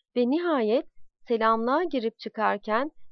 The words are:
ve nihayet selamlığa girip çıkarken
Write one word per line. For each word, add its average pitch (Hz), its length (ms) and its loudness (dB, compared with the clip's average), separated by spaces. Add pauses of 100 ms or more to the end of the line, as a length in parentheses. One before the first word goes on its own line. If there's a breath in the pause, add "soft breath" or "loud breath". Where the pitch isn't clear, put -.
(160)
ve 247 140 2
nihayet 294 560 2 (420)
selamlığa 226 560 2
girip 254 340 -2
çıkarken 214 720 -2 (220)